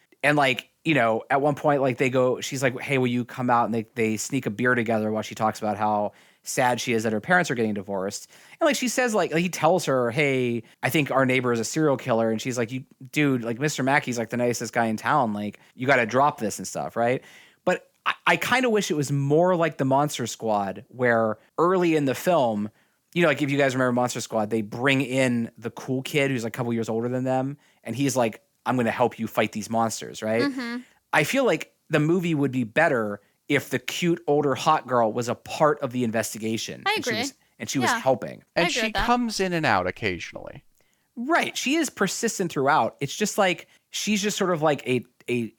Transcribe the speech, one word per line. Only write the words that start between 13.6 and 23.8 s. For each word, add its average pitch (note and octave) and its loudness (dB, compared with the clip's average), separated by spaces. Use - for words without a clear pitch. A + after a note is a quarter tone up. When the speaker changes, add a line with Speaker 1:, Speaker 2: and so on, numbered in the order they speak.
Speaker 1:
Mackey's, C3+ 0
like, A2+ -4
the B2 -4
nicest A#2+ -2
guy A#2 2
in A2 -2
town. B2 0
Like, G#2 -8
you B2 -6
gotta B2 4
drop C3 2
this G2+ -4
and F#2 -8
stuff," D2 -8
right? A#2+ 0
But - -2
I, - -2
I F3 6
kinda B3+ 0
wish G#3+ 0
it D#3+ 0
was C#3+ -2
more D3+ 4
like E3 0
the C#3 -2
Monster C3+ 0
Squad, G2+ -4
where A#2 2
early F3 4
in D3 2
the C3 0
film, A#2 0
you F3 2
know, E3 6
like, C#3 0
if C#3+ 0
you C#3+ 0
guys C3+ 4
remember B2+ 2